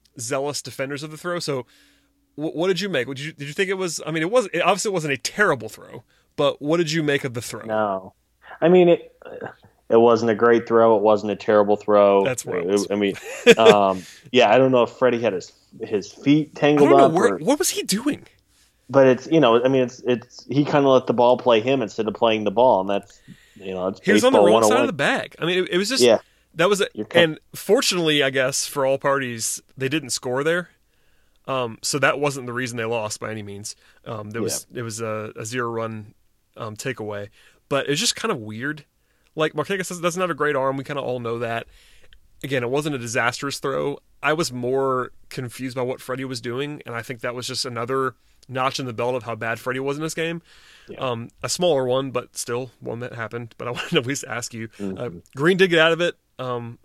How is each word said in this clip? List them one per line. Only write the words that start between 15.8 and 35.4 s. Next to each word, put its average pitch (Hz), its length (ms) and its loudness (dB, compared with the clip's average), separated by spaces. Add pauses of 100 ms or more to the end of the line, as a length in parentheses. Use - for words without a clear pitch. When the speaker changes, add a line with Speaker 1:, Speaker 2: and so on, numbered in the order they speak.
Speaker 2:
his 104 300 -6
feet 147 440 2
Speaker 1:
I - 40 -14
Speaker 2:
tangled 147 300 6
Speaker 1:
don't 139 80 8
know 139 80 8
Speaker 2:
up 135 60 4
Speaker 1:
where, 180 240 2
Speaker 2:
or - 20 -6
Speaker 1:
what 254 220 0
was 359 100 -2
he 392 140 -6
doing? 240 420 -4 (640)
Speaker 2:
But 135 180 6
it's, 123 200 2
you 160 120 4
know, 120 240 6
I 127 40 4
mean, 135 160 2
it's, 120 160 -8
it's, - 480 -4
he 139 180 0
kinda 143 240 2
let 127 160 4
the 117 80 0
ball 120 240 4
play 117 240 2
him 131 200 0
instead 107 260 -6
of 104 80 -4
playing 110 280 0
the 104 80 -2
ball, 113 300 4
and 98 80 -4
that's, 101 300 -6 (360)
you 185 180 -12
know, 92 140 -4
it's - 160 -6
Speaker 1:
He 190 100 2
was 214 100 4
on 262 100 4
the 233 60 8
Speaker 2:
baseball 208 140 6
Speaker 1:
wrong 226 100 4
side 214 40 6
of 214 40 4
Speaker 2:
one 247 60 4
oh 269 40 2
one. 233 60 0
Speaker 1:
the 190 60 -4
bag. 147 460 -2
I 160 60 -6
mean, 185 200 0
it, - 60 -8
it 175 60 2
was 202 120 -2
just, 262 120 -2
Speaker 2:
Yeah. 120 180 6 (360)
Speaker 1:
that 165 140 2
was 196 120 0
a, - 140 -2
Speaker 2:
You're 107 100 -8
kind 170 260 4
Speaker 1:
and 151 80 -10 (140)
fortunately, 170 720 0
I 135 80 0
guess, 131 340 -2
for 139 220 -2
all 135 100 0
parties, 131 640 -4 (160)
they 131 120 -4
didn't 139 200 -6
score 127 340 -4
there. 170 260 -2 (760)
Um, 123 380 -6
so - 160 -2
that 139 200 2
wasn't 139 280 -4
the 120 60 -8
reason 123 240 -6
they 113 80 -4
lost 113 340 -4
by 113 100 -8
any 107 140 -8
means. 101 320 -14 (300)
Um, 107 260 -12
there 113 100 -6
was, - 300 -6
Speaker 2:
Yeah. 127 80 -12
Speaker 1:
it 120 40 -6
was 113 180 -10
a, 107 340 -8
a 110 100 -12